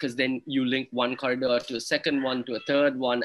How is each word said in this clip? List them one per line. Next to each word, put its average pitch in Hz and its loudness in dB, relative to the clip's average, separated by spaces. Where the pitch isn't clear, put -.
'cause 123 -4
then 131 0
you 135 2
link 127 0
one 123 0
corridor 127 0
to 123 -8
a 117 -4
second 143 0
one, 127 0
to 117 -4
a 110 -4
third 143 2
one, 123 2